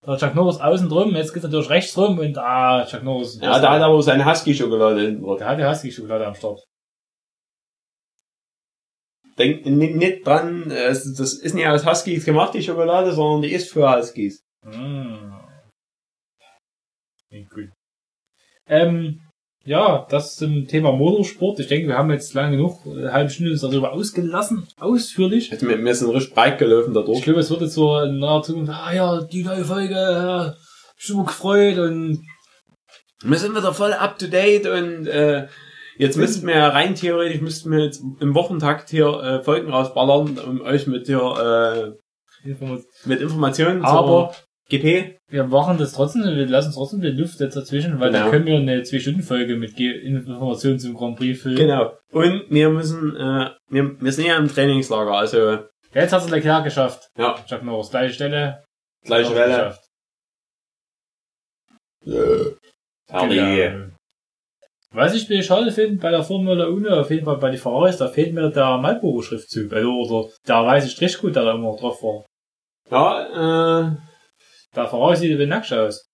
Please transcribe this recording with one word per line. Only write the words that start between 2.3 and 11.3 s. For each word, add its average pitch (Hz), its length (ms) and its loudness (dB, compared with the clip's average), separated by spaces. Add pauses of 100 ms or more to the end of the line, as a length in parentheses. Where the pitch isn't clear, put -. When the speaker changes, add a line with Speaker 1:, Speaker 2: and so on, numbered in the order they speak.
Speaker 1:
ah, 127 480 2
Chuck 113 180 -12
Norris. 123 380 -6
Speaker 2:
Ja, 131 180 4
der 139 120 6
hat 156 100 4
aber 156 220 6
seine 139 220 4
Husky-Schokolade 113 760 2
hinten 104 220 -4
drauf. 98 160 -4
Speaker 1:
Der 104 80 -6
hat 143 120 -2
die 151 60 0
Husky-Schokolade 117 640 -4
am 101 80 -10
Start. 104 280 -10 (2750)
Speaker 2:
Denk 143 280 0
ni-, 147 280 2
nicht 185 320 -2
dran, 165 460 0
äh, 123 140 -2
es, 135 300 -2
das 135 180 -4